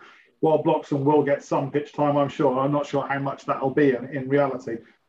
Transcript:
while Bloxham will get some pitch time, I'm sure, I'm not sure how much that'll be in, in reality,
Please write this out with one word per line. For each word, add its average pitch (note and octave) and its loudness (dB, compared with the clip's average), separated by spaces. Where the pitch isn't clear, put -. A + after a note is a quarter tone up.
while D#3 2
Bloxham D3+ -2
will D3 4
get C#3 0
some C#3 -4
pitch D3 -4
time, D3 0
I'm C#3+ 2
sure, C3+ 0
I'm C#3 0
not C#3+ 0
sure C3+ -2
how C#3 -2
much C#3 -6
that'll C3+ -2
be C#3 4
in, A#2+ -6
in C3 -8
reality, C3 0